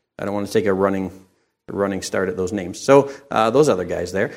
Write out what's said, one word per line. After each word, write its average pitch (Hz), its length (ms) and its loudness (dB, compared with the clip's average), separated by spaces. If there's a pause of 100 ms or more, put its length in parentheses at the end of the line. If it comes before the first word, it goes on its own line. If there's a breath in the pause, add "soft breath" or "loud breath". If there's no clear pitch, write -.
(180)
I - 60 -10
don't 101 100 -6
wanna 101 120 -4
take 101 200 0
a 98 80 4
running, 95 360 0 (580)
a - 40 -12
running 98 300 -2
start 95 260 -2
at 87 80 -6
those 92 160 -4
names. 90 260 -8
So, 139 320 6 (200 loud breath)
uh, 110 200 2
those 139 180 4
other 92 160 0
guys 87 280 -6
there, 101 240 0